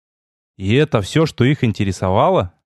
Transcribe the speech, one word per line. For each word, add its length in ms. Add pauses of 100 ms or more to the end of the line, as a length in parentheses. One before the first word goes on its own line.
(580)
«И 160
это 280
все, 240
что 180
их 200
интересовало?» 880 (120)